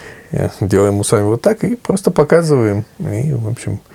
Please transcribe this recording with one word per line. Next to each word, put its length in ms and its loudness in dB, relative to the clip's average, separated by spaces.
э, 180 -2
делаем 380 2
усами 260 0
вот 180 0
так 200 0
и 120 -2
просто 340 -2
показываем. 760 2
И, 360 -4
в 140 -4
общем, 320 -6